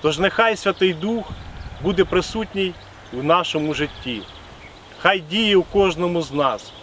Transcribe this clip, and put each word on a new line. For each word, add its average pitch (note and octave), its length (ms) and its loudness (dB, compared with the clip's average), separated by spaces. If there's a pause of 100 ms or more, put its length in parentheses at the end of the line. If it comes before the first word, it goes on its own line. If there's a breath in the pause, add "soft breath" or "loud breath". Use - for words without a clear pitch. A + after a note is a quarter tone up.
Тож D3+ 180 0
нехай G#3 380 2
Святий F#3+ 380 2
Дух G#3 360 -4 (520)
буде F#3 220 2
присутній F#3+ 680 -2 (400)
у - 100 -6
нашому D#3 520 2
житті. B2+ 480 -6 (760)
Хай F#3+ 220 2
діє G3+ 360 2
у F3+ 60 6
кожному F3 600 0
з C3+ 100 -8
нас. C3+ 400 0 (100)